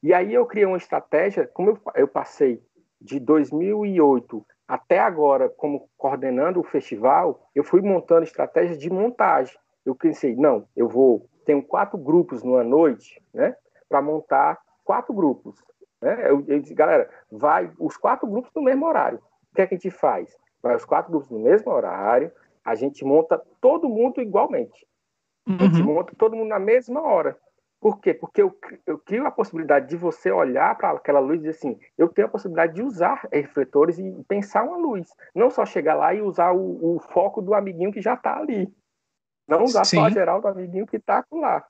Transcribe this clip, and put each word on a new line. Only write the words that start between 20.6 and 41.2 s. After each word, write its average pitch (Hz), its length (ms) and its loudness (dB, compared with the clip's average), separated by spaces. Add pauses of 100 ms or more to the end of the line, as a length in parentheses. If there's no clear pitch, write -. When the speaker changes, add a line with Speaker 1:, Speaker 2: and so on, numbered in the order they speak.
Speaker 1:
Vai - 140 0
os 113 100 -4
quatro 165 260 -2
grupos 147 200 -4
no 113 80 -8
mesmo 196 320 2
horário, 113 600 0 (320)
a 117 120 -4
gente 135 280 -6
monta 160 380 2 (180)
todo 302 300 2
mundo 240 320 -2
igualmente. 208 680 -4 (600)
A 185 160 0
gente 170 180 4
Speaker 2:
Uhum. 196 140 2
Speaker 1:
monta 185 200 -4
todo 220 200 2
mundo 220 140 -6
na 214 100 -2
mesma 240 420 0
hora. 185 340 0 (460)
Por 208 180 2
quê? - 140 0
Porque - 300 0
eu, 190 120 0 (300)
eu 151 140 -6
crio 233 260 -4
a 262 60 -4
possibilidade 151 580 0
de 170 80 -6
você 175 340 -4
olhar 165 460 0
pra 180 140 -2
aquela 143 280 0
luz 139 200 0
e - 0 -
dizer 156 180 -8
assim, 123 220 -8 (180)
"Eu 165 120 4
tenho 208 180 0
a - 40 -8
possibilidade 170 440 -2
de 196 80 -8
usar 226 480 -2
refletores 147 640 0
e 185 300 -12
pensar 202 360 -2
uma 339 140 -6
luz." 240 320 -4 (240)
Não 226 160 4
só 285 160 -2
chegar 156 300 0
lá 151 180 2
e 208 80 -4
usar 180 320 0
o, 175 420 -2
o 156 40 -4
foco - 420 -2
do 196 140 -2
amiguinho 190 360 -4
que 214 80 -10
já 214 160 -2
tá - 220 -4
ali. 247 340 -4 (760)
Não 165 160 4
usar 226 200 2
só 170 220 4
a 170 40 6
Speaker 2:
Sim. 202 40 0
Speaker 1:
geral 185 260 0
do 214 80 -4
amiguinho 185 380 -6
que 220 140 -8
tá 220 320 -2